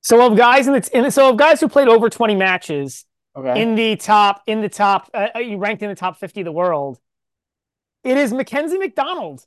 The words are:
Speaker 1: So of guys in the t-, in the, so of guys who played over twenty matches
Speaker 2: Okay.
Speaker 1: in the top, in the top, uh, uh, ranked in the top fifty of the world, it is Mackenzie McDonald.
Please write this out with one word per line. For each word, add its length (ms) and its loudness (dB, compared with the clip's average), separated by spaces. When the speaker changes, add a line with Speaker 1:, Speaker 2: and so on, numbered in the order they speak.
Speaker 1:
So 180 6
of 140 4
guys 300 4
in 60 2
the 80 2
t-, 140 -8
in 80 2
the, 60 0
so 220 4
of 60 0
guys 220 4
who 80 0
played 200 2
over 240 4
twenty 240 -2
matches 720 -4
Speaker 2:
Okay. 240 -4
Speaker 1:
in 140 0
the 220 0
top, 500 0
in 160 -4
the 80 -6
top, 460 -2
uh, 200 -4
uh, 220 -8
ranked 240 -6
in 80 -8
the 60 -10
top 220 -8
fifty 240 -14
of 40 -8
the 60 -10
world, 480 -4
it 120 -2
is 160 0
Mackenzie 460 -4
McDonald. 680 -8